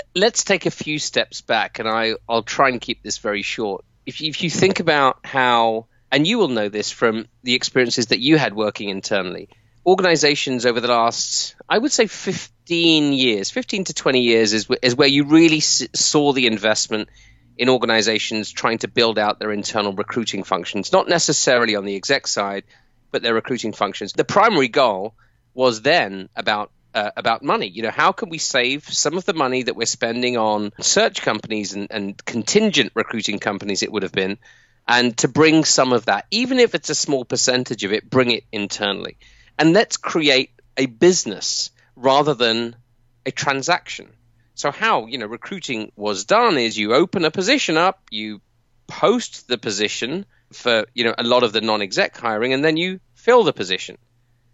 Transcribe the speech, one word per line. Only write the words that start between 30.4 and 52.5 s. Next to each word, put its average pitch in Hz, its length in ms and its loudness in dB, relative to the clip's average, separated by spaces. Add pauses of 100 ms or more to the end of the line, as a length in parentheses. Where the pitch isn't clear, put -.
search - 420 0
companies 107 520 -4
and, 101 180 -8
and 101 340 -8
contingent 147 720 0
recruiting - 440 -4
companies, 101 440 -4
it - 80 -6
would 101 120 -4
have 90 80 -6
been, 98 260 -2 (500)
and 123 300 2
to - 100 2
bring 156 380 6
some 131 260 2
of 117 140 2
that, 101 260 0
even 247 280 0
if 226 160 4
it's - 140 -6
a 147 60 -4
small 135 300 -2
percentage 127 580 -2
of 98 80 -4
it, - 180 -4
bring 127 220 2
it 107 200 -2
internally. 101 640 -6 (400)
And 160 160 4
let's - 240 2
create 135 540 2 (260)
a 135 80 2
business 120 840 0 (240)
rather 135 380 2
than 117 420 0 (500)
a 131 60 -4
transaction. 139 760 -4 (480)
So 143 160 -4
how, 175 360 -2
you 127 100 -8
know, 110 80 -6
recruiting 110 720 -8
was 101 300 -4
done 214 320 4
is 113 200 -2
you 107 160 0
open 170 320 2
a 156 60 0
position 196 440 0
up, 180 340 2
you 107 300 -10 (480)
post - 600 -2
the 120 100 -2
position 117 680 -4 (280)
for, 113 400 0
you 117 100 -2
know, 113 140 0
a 120 60 -4
lot 120 200 4
of 110 80 0
the 107 100 -2
non-exec 107 540 -2
hiring, 117 380 -2